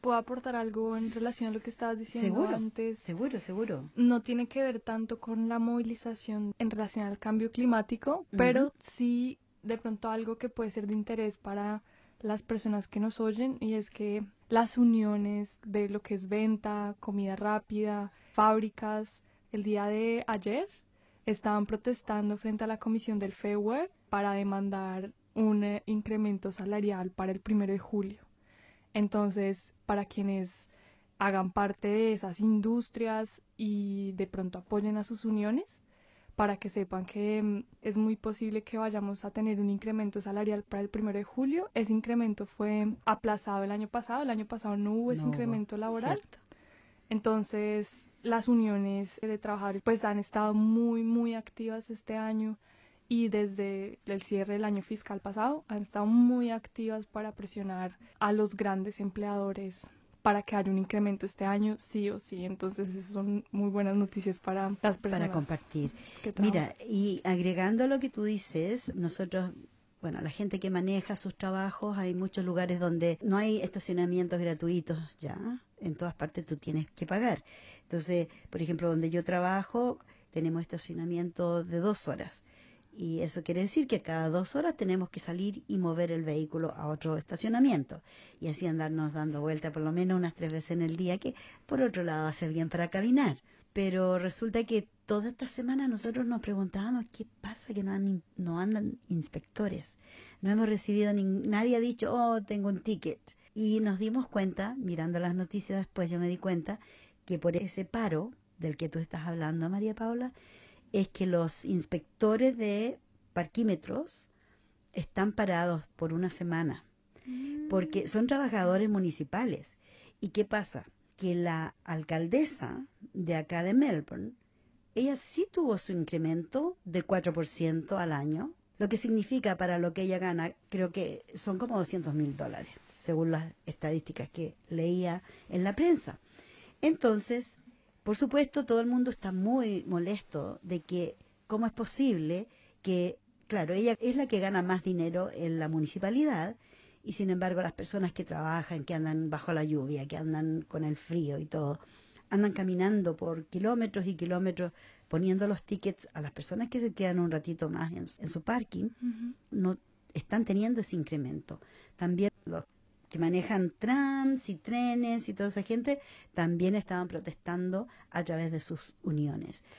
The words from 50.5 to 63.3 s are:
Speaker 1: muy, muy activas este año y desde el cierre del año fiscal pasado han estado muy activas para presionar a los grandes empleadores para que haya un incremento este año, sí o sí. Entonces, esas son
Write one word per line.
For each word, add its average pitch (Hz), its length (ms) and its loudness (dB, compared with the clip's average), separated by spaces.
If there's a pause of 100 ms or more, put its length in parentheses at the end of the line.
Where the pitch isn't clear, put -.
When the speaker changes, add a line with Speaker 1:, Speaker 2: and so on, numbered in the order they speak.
Speaker 1:
muy, 226 500 4
muy 233 320 2
activas 226 540 -8
este 220 280 -6
año 220 400 -2 (500)
y 233 220 2
desde 196 760 -2
el 196 160 -2
cierre 202 320 0
del 208 120 0
año 208 160 0
fiscal 208 400 -6
pasado 226 480 0
han 208 120 -4
estado 208 240 -2
muy 240 460 8
activas 220 540 -6
para 214 280 -6
presionar 190 640 -6 (220)
a 208 140 4
los 208 240 2
grandes 196 420 -2
empleadores 196 920 -4 (320)
para 208 200 6
que 208 160 -2
haya 196 120 2
un 190 80 4
incremento 196 480 0
este 196 200 -4
año, 208 320 2
sí 202 320 -2
o 202 100 -6
sí. 180 240 -10
Entonces, 190 460 -4
esas 190 240 -8
son 202 380 -2